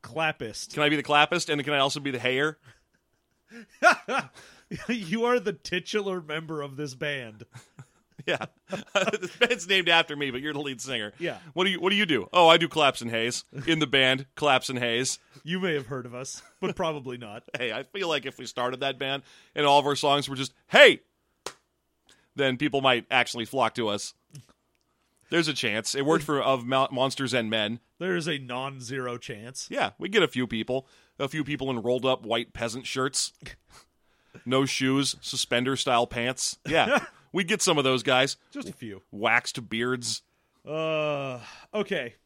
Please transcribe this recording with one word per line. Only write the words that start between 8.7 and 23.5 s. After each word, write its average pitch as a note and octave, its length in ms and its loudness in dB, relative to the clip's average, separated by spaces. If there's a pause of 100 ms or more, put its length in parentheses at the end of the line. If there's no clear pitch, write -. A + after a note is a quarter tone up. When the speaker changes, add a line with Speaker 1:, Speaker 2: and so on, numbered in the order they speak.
Speaker 2:
This F3+ 160 -12
band's A#3 320 0
named F#3 180 2
after E3 260 4
me, C#3+ 180 -4
but B2 100 -6
you're D3+ 100 -6
the C#3+ 80 -6
lead C3+ 220 -8
singer. A#2 360 -6
Speaker 1:
Yeah. D#3+ 200 -6 (160)
Speaker 2:
What F3+ 100 0
do G3 60 2
you, F#3 100 -2
what F#3 120 2
do G3+ 40 2
you G#3 100 4
do? C3 280 0
Oh, E3+ 160 8
I E3+ 80 6
do E3 100 2
Claps D3 320 2
and A#2 100 -8
Hayes. A#2 360 -4 (200)
In D#3+ 140 2
the D3+ 80 2
band, C3 380 2 (100)
Claps C3+ 320 2
and B2+ 120 -4
Hayes. A#2+ 400 -2 (260)
Speaker 1:
You F3+ 160 -4
may F3 140 -2
have C3+ 100 -4
heard B2+ 200 -10
of A#2+ 80 -16
us, B2+ 280 -12 (180)
but F#3+ 160 -4
probably C#3+ 420 -4
not. A2+ 320 -14
Speaker 2:
<laughs> - 80 -8
Hey, A#2+ 140 -2
I B2 120 -6
feel F#3 260 -6
like C#3+ 160 -2
if C3 120 -8
we B2 80 -12
started B2+ 360 -4
that C#3 180 -2
band C#3 240 -4 (320)
and D3 100 2
all C#3+ 140 10
of C3+ 60 4
our C#3+ 100 2
songs C#3+ 320 2
were C#3 80 -8
just, C3 180 -6 (140)
"Hey!" B3 320 10 (1400)
then C3 220 2
people C#3+ 240 2
might B2+ 280 4
actually B2 360 2
flock A#2+ 300 2